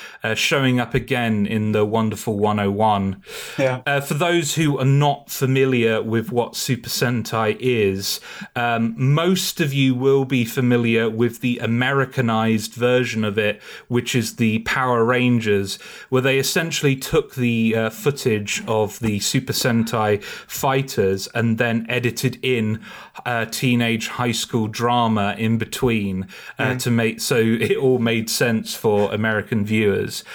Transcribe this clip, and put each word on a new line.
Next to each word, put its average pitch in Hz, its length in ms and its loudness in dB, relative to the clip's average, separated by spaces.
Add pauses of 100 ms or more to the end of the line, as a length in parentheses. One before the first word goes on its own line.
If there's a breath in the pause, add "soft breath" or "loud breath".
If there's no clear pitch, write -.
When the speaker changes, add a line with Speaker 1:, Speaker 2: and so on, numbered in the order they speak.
(240 loud breath)
Speaker 1:
uh, 110 120 -2
showing 131 440 2
up 120 140 -4
again 117 540 0
in 107 240 0
the 107 120 2
wonderful 107 540 0
one 104 220 0
oh 101 100 0
one. 101 540 0 (340 loud breath)
Speaker 2:
Yeah. 127 300 0
Speaker 1:
Uh, 143 140 0
for 143 120 -4
those 170 400 0
who 151 240 2
are 131 80 0
not 143 460 2
familiar 127 720 2
with 113 280 -2
what 120 240 -2
Super - 360 -4
Sentai 113 680 0
is, 104 600 0 (360 loud breath)
um, 117 400 0
most 160 680 2
of 139 120 -2
you 131 220 2
will 135 300 4
be 127 200 0
familiar 117 640 2
with 113 320 0
the 123 160 -2
Americanized 117 1160 0
version 120 500 2
of 104 160 -2
it, 107 200 0 (280 loud breath)
which 120 260 -2
is 113 220 0
the 110 240 2
Power 123 440 0
Rangers, 113 760 2 (300 loud breath)
where 127 120 2
they 135 160 2
essentially 143 580 0
took - 380 -2
the, 117 420 2
uh, 113 140 0
footage 113 540 -2 (240)
of 107 320 0
the 107 200 -2
Super - 340 -2
Sentai 110 680 0
fighters 135 1120 -2
and 113 240 0
then 117 300 0
edited 123 540 -2
in 113 360 0 (480 loud breath)
a 117 200 -2
teenage 117 640 0
high 123 240 -2
school 110 340 -2
drama 113 720 0
in 113 200 0
between, 104 720 -2 (320 loud breath)
uh, 110 120 0
Speaker 2:
Mm. 127 80 -4
Speaker 1:
to 123 120 0
make, 113 300 0
so 131 160 0
it 113 400 2
all 127 220 2
made 113 300 0
sense 113 440 0
for 104 400 2
American 107 520 0
viewers. 104 680 0